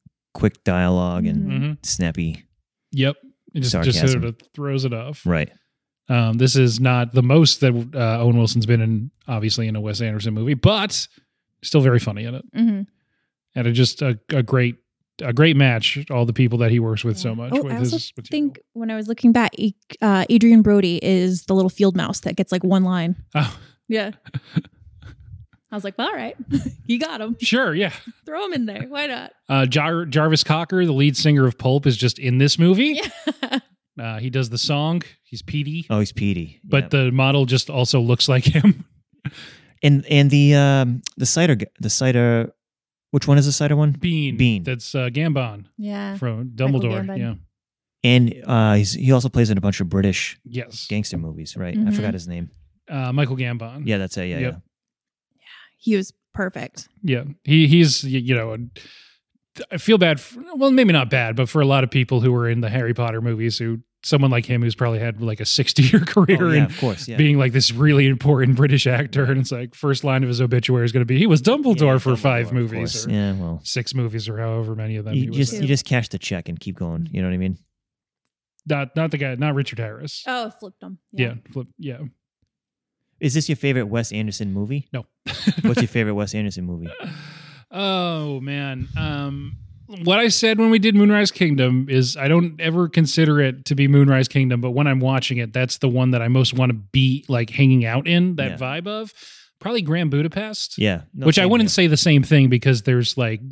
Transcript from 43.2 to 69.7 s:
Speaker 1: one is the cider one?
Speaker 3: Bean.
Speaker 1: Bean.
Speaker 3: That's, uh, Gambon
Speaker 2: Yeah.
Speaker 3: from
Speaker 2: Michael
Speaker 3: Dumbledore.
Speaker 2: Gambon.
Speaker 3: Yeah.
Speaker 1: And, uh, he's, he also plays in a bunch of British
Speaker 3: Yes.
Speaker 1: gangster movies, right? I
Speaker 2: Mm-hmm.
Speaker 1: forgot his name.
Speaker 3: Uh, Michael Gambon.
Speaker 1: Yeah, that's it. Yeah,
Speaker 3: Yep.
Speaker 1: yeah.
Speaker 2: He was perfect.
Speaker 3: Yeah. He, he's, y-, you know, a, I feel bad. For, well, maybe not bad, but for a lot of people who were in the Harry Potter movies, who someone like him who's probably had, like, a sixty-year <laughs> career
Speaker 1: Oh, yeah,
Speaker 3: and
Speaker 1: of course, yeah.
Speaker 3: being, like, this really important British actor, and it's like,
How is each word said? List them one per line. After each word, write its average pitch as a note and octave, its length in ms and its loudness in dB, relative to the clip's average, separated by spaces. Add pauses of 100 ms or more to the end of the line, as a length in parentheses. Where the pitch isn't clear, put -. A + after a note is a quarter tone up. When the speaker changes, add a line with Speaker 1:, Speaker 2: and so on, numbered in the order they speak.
Speaker 1:
one C#3+ 100 6
is C#3 80 6
the C#3+ 60 0
cider D3 240 0
one? D3+ 160 2
Speaker 3:
Bean. D3 440 -2
Speaker 1:
Bean. A2+ 280 2
Speaker 3:
That's, B2 320 -8
uh, B2+ 140 -2
Gambon B2 560 -4 (120)
Speaker 2:
Yeah. G3+ 400 -10
Speaker 3:
from A#2+ 400 -6
Speaker 2:
Michael C3 220 0
Speaker 3:
Dumbledore. A2 260 -4
Speaker 2:
Gambon. F#3+ 140 -8
Speaker 3:
Yeah. A#2 140 -6 (720)
Speaker 1:
And, B2 300 4 (140)
uh, A2 280 4
he's, G#2 180 2
he C3 180 2
also B2+ 180 2
plays A2+ 220 2
in F#2+ 80 0
a - 20 -6
bunch G2+ 180 -2
of F2+ 100 -4
British G2 540 -2
Speaker 3:
Yes. A#2 460 -12
Speaker 1:
gangster G#2 300 -6
movies, D3+ 360 -12
right? F2+ 200 -8
I - 20 -4
Speaker 2:
Mm-hmm. G#3 140 0
Speaker 1:
forgot G#3 240 -4
his F3 120 -12
name. F2 220 -10 (400)
Speaker 3:
Uh, B2+ 240 -4
Michael C3+ 240 -2
Gambon. A#2+ 480 -8
Speaker 1:
Yeah, G#2+ 140 -2
that's F#2 180 -8
it. F2+ 80 -6
Yeah, E2+ 140 -6
Speaker 3:
Yep. B2 140 -6
Speaker 1:
yeah. F2+ 60 -16 (1200)
Speaker 2:
He A3 180 -2
was F#3+ 180 -4 (200)
perfect. - 540 -10 (160)
Speaker 3:
Yeah. C3 220 -2 (180)
He, D#3 240 4
he's, D#3 360 4
y-, C3+ 80 -8
you B2+ 240 -2
know, A2+ 200 -4
a, - 20 -10 (1120)
I F3+ 60 -6
feel A3 220 4
bad. D#3+ 200 4
For, - 220 -18 (140)
well, C4+ 160 2
maybe B3 220 6
not C3 180 2
bad, A#2 240 0
but B2 140 0
for D3+ 120 0
a C#3 40 4
lot C3+ 180 4
of B2+ 80 -2
people B2+ 300 0
who B2 100 4
were A#2+ 180 0
in A#2 120 -2
the A2 80 -4
Harry A#2+ 260 -2
Potter A2+ 260 -4
movies, A2+ 360 -2
who A2+ 240 -6 (200)
someone C#3 300 2
like A#2+ 160 0
him A#2+ 160 0
who's A#2 100 -2
probably A#2 240 -2
had, A2+ 240 -6
like, A2 180 -6
a G#2+ 60 -6
sixty-year C#3 540 2
<laughs> E3+ 80 -2
career F#3 360 4
Speaker 1:
Oh, E3 80 2
yeah, D3+ 120 4
Speaker 3:
and - 80 0
Speaker 1:
of - 80 -12
course, A2 280 -4
yeah. A#2+ 100 -8
Speaker 3:
being, D3 200 4
like, C3 160 2
this B2+ 180 2
really C#3 360 4
important C3+ 500 2
British C#3 300 2
actor, C3 380 0
and C3+ 140 0
it's B2+ 120 -4
like, A#2+ 240 -10